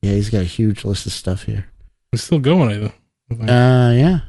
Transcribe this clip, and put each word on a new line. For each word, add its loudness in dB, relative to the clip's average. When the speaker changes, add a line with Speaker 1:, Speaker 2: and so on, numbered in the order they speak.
Speaker 1:
Yeah, 0
he's 0
got 0
a -2
huge -2
list -4
of -8
stuff -6
here. -8
Speaker 2:
He's -4
still 0
going, 2
I -4
think. -8
Speaker 1:
Uh, 4
yeah. 2